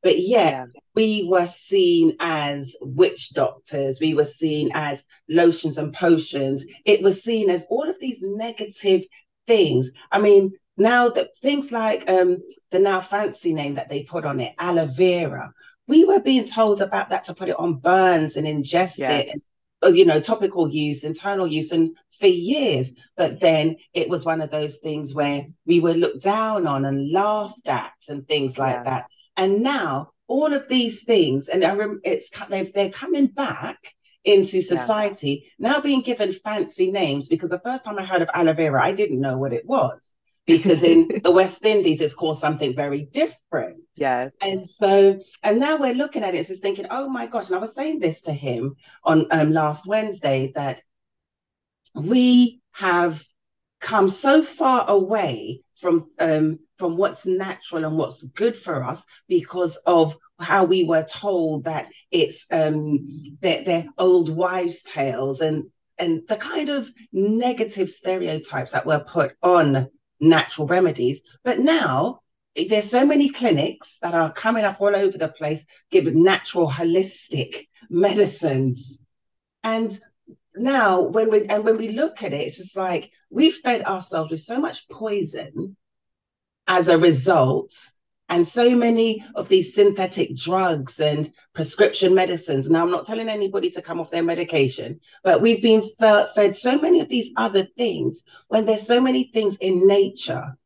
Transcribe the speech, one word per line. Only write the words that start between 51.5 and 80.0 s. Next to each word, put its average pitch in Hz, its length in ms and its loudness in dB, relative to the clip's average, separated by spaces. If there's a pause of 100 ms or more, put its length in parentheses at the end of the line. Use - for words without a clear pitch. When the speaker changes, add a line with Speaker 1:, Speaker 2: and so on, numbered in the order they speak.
Speaker 1:
we 247 640 4 (120)
have 175 500 -2 (580)
come 202 280 0
so 277 340 4
far 254 460 0
away 185 760 -2 (180)
from, 170 280 0 (100)
um, 156 400 0 (200)
from 170 180 -4
what's 196 300 -2
natural 185 580 -6
and 156 140 -4
what's 135 240 -6
good 214 340 -4
for 139 280 -8
us - 200 -10 (240)
because 175 480 -2 (100)
of 165 300 2 (240)
how 185 240 2
we 180 200 2
were 160 200 0
told 160 600 -4
that 160 240 -8 (220)
it's, - 400 -2
um, 151 480 0 (420)
they're, 175 240 -2
they're 170 220 -2 (120)
old 180 360 4
wives' 180 480 -4
tales 135 580 -4
and, 156 240 -2 (340)
and 165 300 -2
the 214 80 -2
kind 285 320 -6
of 277 220 -6 (220)
negative 214 760 -2
stereotypes 160 840 -8
that 143 140 -4
were 156 140 0
put - 320 -4 (100)
on 143 460 2 (320)
natural 156 460 2
remedies. 139 560 0 (220)
But 247 140 -2
now 254 640 0 (480)
there's 208 220 0
so 254 160 4
many 285 240 2
clinics 147 680 -2
that 170 140 -6
are 160 180 0
coming 226 320 -2
up 196 160 -4
all 202 160 2
over 196 200 0
the 156 120 -4
place, 156 360 -8 (260)
giving 165 340 4
natural 175 440 0
holistic 170 1000 -4 (220)
medicines. 165 1120 0 (600)
And 226 360 -4 (560)